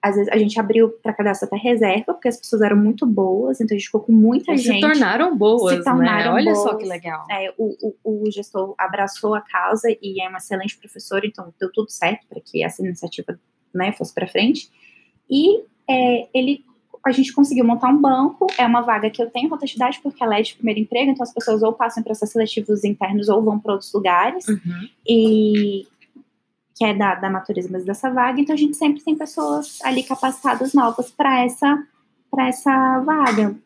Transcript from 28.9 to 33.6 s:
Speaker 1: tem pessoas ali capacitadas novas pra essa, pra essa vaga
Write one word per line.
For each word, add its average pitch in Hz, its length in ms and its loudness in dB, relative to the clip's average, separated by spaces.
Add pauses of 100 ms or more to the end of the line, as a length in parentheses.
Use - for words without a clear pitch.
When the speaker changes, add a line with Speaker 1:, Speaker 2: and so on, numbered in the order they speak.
Speaker 1:
tem 311 140 -2
pessoas 294 680 -6
ali 262 220 -2
capacitadas 262 680 -2
novas 247 380 2
pra 269 320 2
essa, 277 340 2 (540)
pra 262 160 0
essa 262 540 2
vaga 240 640 2